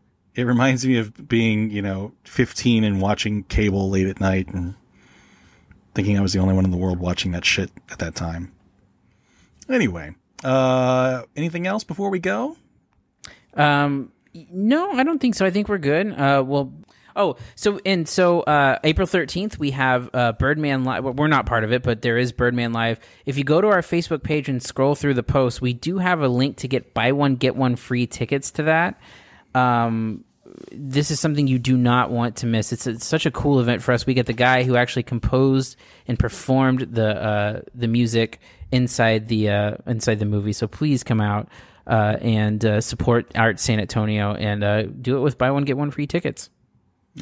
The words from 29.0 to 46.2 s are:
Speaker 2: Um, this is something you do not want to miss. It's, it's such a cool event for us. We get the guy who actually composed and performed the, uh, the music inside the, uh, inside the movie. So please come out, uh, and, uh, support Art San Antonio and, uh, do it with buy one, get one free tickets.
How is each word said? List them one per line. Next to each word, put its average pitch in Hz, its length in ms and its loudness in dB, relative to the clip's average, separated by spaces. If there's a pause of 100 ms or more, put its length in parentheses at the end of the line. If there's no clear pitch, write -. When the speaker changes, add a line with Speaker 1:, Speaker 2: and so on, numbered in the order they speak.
Speaker 2:
Um, 117 720 0 (460)
this 143 400 -2
is 151 100 -4
something 147 260 0
you 127 120 2
do 127 180 2
not 123 340 2
want 117 260 -2
to 123 100 -6
miss. 113 260 -2
It's, - 140 -6
it's 120 180 -6
such 160 220 0
a 147 40 0
cool 139 300 2
event 120 220 0
for 131 100 0
us. 120 140 0
We 131 80 2
get 123 100 2
the 123 80 -4
guy 123 300 4
who 127 140 2
actually 120 260 0
composed 131 760 0 (320)
and 120 100 -2
performed 131 640 2 (100)
the, 110 320 0
uh, 104 380 -2 (140)
the 120 120 -4
music 113 540 0 (300)
inside 113 580 2
the, 107 220 2
uh, 104 260 0 (100)
inside 110 340 -2
the 110 40 -2
movie. 104 300 0
So - 120 -4
please 143 380 -2
come 113 160 0
out, 104 300 -2 (360)
uh, 110 360 2
and, 107 420 0
uh, 107 160 2
support - 540 0
Art 113 260 2
San 110 180 0
Antonio 107 560 -2
and, 104 300 -2
uh, 104 200 2
do 123 340 -4
it - 20 0
with 135 160 0
buy 127 140 2
one, 139 140 0
get 135 120 -2
one 147 140 -4
free 143 160 -6
tickets. - 420 -6 (720)